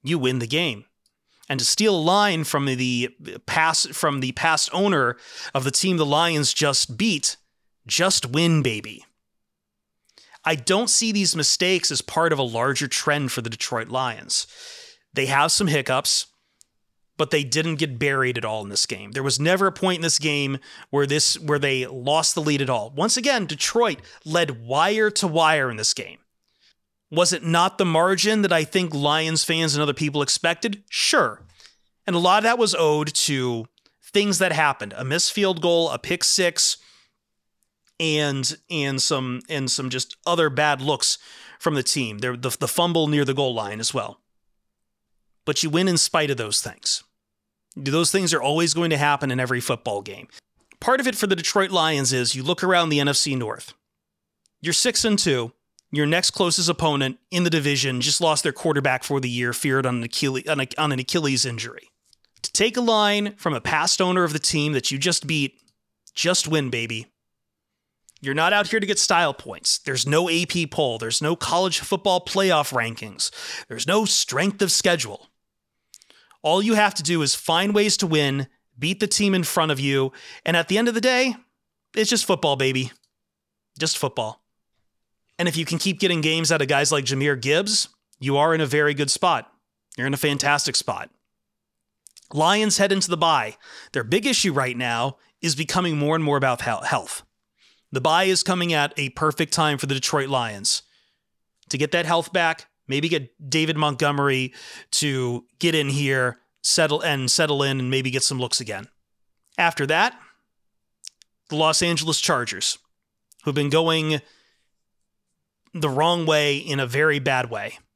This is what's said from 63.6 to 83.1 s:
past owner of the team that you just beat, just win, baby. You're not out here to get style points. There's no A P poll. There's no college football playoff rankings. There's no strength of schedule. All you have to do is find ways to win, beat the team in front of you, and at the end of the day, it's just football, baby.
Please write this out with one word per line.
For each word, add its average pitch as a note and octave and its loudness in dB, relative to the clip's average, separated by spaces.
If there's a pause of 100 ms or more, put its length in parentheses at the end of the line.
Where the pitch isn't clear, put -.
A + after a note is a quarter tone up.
past D#3+ 0
owner F3+ 2
of D#3 -2
the D3+ -4
team D3+ 0
that C3 -2
you C#3 -4
just E3 -2
beat, C#3+ -2 (520)
just F3+ 0
win, D3 0
baby. A2+ -4 (1120)
You're C3+ -4
not E3 2
out G#3 2
here A3 0
to G3+ -4
get F#3+ -2
style E3+ 2
points. - -4
There's C3 -4
no D#3+ 2
A E3+ 0
P E3+ -2
poll. B2+ -2
There's A2+ -4
no D#3 0
college F3 0
football F#3 0
playoff F3+ 0
rankings. A2+ -4 (380)
There's B2 -6
no G#3 2
strength G3 0
of G3 2
schedule. C3+ 0 (1120)
All E3+ 2
you A3 2
have G#3 4
to - -4
do D#3+ 0
is C#3 0
find F#3 0
ways G#3 4
to G3 0
win, C#3 2 (280)
beat E3 -2
the G#3+ 0
team G3+ 2
in F#3 0
front D#3 0
of C#3 0
you, C3+ 0 (320)
and E3+ 2
at E3 2
the F#3+ 2
end A#3+ 2
of A#3 0
the A3+ 0
day, B3+ 2 (580)
it's G#3+ 2
just A#3+ 2
football, D3+ 2
baby. C3 0 (880)